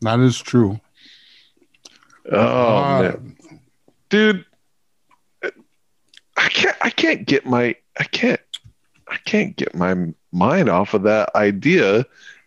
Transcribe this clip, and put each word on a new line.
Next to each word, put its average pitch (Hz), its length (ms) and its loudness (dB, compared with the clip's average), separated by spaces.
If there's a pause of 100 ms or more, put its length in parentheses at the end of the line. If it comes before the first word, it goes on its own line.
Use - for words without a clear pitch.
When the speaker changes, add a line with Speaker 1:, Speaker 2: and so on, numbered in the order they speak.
Speaker 1:
that 113 200 0
is 127 180 2
true. 110 400 0 (1500)
Speaker 2:
Oh, - 60 2
Speaker 1:
Uh, 120 680 2
Speaker 2:
man. - 320 -6 (760)
Dude, 208 360 2 (1000)
I - 1040 -10
can't, - 320 -2
I - 80 -2
can't - 380 -2
get 135 180 0
my, 123 300 0 (240)
I - 60 -4
can't, - 340 -2 (680)
I - 180 -10
can't - 300 -2
get - 200 -8
my 185 200 0 (360)
mind 123 380 2
off 90 260 0
of 98 80 0
that 107 320 2
idea. 104 680 2 (420)